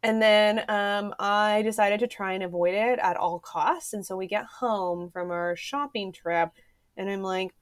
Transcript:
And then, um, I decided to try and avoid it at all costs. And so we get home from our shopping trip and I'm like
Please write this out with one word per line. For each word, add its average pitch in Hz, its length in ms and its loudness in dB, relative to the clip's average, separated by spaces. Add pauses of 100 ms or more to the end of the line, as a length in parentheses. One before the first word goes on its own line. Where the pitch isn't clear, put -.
And 220 200 2
then, 214 480 6
um, 202 480 0
I 208 440 2
decided 208 380 2
to 240 60 0
try 190 260 -6
and 190 100 -2
avoid 175 320 0
it 233 260 2
at 180 180 0
all 175 200 0
costs. 180 540 -2
And 202 120 -8
so 190 120 -8
we 190 100 -6
get 208 200 -4
home 180 640 -4
from 180 200 -6
our 175 260 -2
shopping 254 540 -6
trip 170 400 -2 (460)
and 196 140 -4
I'm 196 120 -4
like 190 400 -4